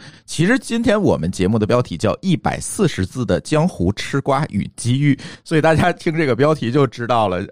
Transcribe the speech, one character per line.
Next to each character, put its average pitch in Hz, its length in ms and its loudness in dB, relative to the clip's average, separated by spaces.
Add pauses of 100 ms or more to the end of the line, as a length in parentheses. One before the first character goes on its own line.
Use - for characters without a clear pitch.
(240)
其 - 220 -2
实 247 120 2
今 233 240 -4
天 220 180 2
我 117 160 2
们 78 140 -2
节 92 160 -2
目 110 120 2
的 107 80 0
标 123 140 2
题 - 160 -6
叫 - 260 -2
“一 190 140 0
百 - 220 -4
四 - 300 -2
十 92 180 -2
字 127 180 -6
的 90 160 0
江 151 280 0
湖 90 240 -2
吃 - 280 -4
瓜 139 260 0
与 - 280 -4
机 123 240 -2
遇”， 143 180 2 (280)
所 165 120 -2
以 151 40 4
大 160 140 4
家 175 180 2
听 170 240 -4
这 160 100 0
个 127 80 2
标 143 200 4
题 120 180 -4
就 139 140 4
知 120 200 -6
道 113 220 2
了， 90 240 -2